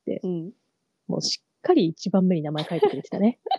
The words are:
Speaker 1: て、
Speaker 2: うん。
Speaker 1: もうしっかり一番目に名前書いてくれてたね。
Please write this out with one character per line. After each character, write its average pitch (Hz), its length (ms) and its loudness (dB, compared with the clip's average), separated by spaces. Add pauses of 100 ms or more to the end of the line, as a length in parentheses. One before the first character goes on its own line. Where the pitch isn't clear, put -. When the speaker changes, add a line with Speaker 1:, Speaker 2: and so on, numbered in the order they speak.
Speaker 1:
て、 - 180 -4
Speaker 2:
う 190 40 -4
ん。 175 260 -6 (540)
Speaker 1:
も 185 100 -2
う 160 40 -2
し - 220 -4
っ - 20 -20 (160)
か 359 120 2
り 247 120 6
一 165 240 -4
番 185 160 4
目 185 120 4
に 151 40 -2
名 147 100 -4
前 151 120 -2
書 170 140 -4
い - 20 -2
て 415 100 4
く - 60 -4
れ 139 80 -8
て - 60 -18
た - 100 -6
ね。 214 200 2 (200)